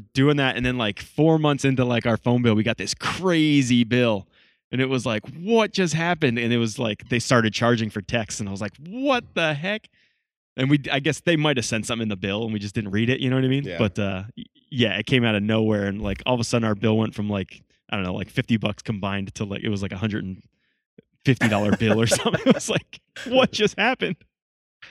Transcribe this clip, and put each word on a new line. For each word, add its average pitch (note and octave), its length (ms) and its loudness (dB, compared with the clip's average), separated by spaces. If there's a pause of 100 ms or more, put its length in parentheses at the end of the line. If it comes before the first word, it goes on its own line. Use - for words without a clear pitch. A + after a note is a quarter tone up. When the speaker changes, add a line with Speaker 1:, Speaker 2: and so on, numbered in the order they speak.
(140)
Speaker 1:
doing C#3+ 240 4
that, C3 200 0
and B2 80 -2
then, B2+ 120 -2
like, G#2+ 220 -4
four D#3+ 400 2
months D3 240 2
into, C3 220 4
like, A#2+ 200 0
our A2+ 120 2
phone B2 240 2
bill, A#2 120 4
we G#2+ 100 2
got A2+ 140 -2
this F#2+ 160 -6
crazy D3 920 2
bill, A2+ 420 0 (460)
and B2+ 80 0
it C3 80 0
was B2+ 160 -2
like, A2 240 -2
"What G3+ 420 0
just F3+ 220 0
happened?" D#3+ 440 0
And A#2+ 140 0
it A#2+ 60 2
was A2+ 200 -2
like, A2 300 -4
they A#2+ 120 0
started A2+ 340 4
charging A#2 360 2
for G#2 120 -8
texts, A2+ 400 -4
and G2+ 80 -6
I - 20 -8
was G2 80 -8
like, G#2 180 -8
"What A#3+ 460 -4 (120)
the D#3+ 180 0
heck?" F#3 340 -8 (680)
And C3 120 2
we, D3 100 6 (100)
I C#3+ 120 0
guess D3 180 -2
they E3+ 160 0
might D3 220 2
have A2+ 80 -2
sent A2 200 -4
something A2+ 180 -4
in G#2+ 60 -2
the G2+ 60 -4
bill, G2 300 -4
and A2 80 -4
we G#2 60 -4
just G2+ 160 -8
didn't G2+ 160 -6
read A2+ 180 0
it, B2+ 100 0
you C3 100 -2
know B2+ 60 0
what C3 100 2
I C3 40 2
mean? C#3 160 0
Speaker 2:
Yeah. F2+ 120 -8
Speaker 1:
But, G#2+ 220 0
uh, G2 240 -4 (140)
y-, - 60 -12 (260)
yeah, A2 280 0
it G#2+ 80 -4
came B2+ 200 4
out A2 100 2
of G2+ 80 0
nowhere, A2 420 2
and, G2+ 160 -4
like, G2+ 240 -6
all B2+ 80 2
of B2 60 0
a A#2 60 -2
sudden A#2 200 0
our G#2+ 100 2
bill A2 220 2
went A2 160 -2
from, G#2 160 -6
like, G2 320 -6 (280)
I - 80 -6
don't F#2+ 80 -4
know, F2+ 80 -4
like, G2 160 -8
fifty - 280 -2
bucks G#2 260 -2
combined G2 520 -6
to, - 100 -6
like, G2 180 -8
it A2 60 -2
was, G2+ 120 -4
like, F#2+ 100 -6
a F#2+ 60 -10
hundred G#2 280 -4
and F#2 180 -12 (840)
fifty B2 240 2
dollar G#2 280 2
bill G#2+ 240 2
or A#2 60 2
<laughs> - 0 -
something. - 380 0
It C4 80 6
was - 160 -4
like, - 320 -6 (260)
"What B3+ 240 4
just G#3 260 -2
happened?" G3 400 -2 (720)